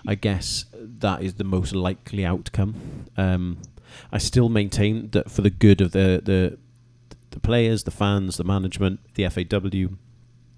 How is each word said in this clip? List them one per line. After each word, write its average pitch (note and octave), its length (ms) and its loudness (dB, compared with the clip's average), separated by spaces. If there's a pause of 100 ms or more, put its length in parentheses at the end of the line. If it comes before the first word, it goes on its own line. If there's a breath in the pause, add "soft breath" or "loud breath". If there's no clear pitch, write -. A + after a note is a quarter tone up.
I G#2 80 -2
guess G2 480 -4 (100)
that A2 480 -6
is F#2+ 120 -6
the G2+ 100 -8
most F#2+ 320 -2
likely F#2+ 500 -4
outcome. - 800 -4 (100)
Um, F2+ 400 0 (520 loud breath)
I G#2+ 100 -4
still A#2+ 280 2
maintain G#2+ 640 0
that - 200 -2
for - 120 -2
the G2+ 80 4
good G2 320 6
of F2+ 100 2
the, F#2+ 320 2
the, F#2 340 2 (760)
the - 100 -8
players, A2+ 420 2
the - 80 -6
fans, G2 460 0
the E2+ 80 -4
management, F#2+ 560 0 (140)
the G2 100 0
F F2+ 100 -4
A F2+ 80 -2
W, F#2+ 540 -2 (600)